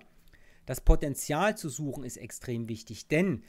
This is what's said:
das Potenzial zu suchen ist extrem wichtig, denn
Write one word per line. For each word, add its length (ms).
das 160
Potenzial 760
zu 120
suchen 360
ist 140
extrem 500
wichtig, 400
denn 400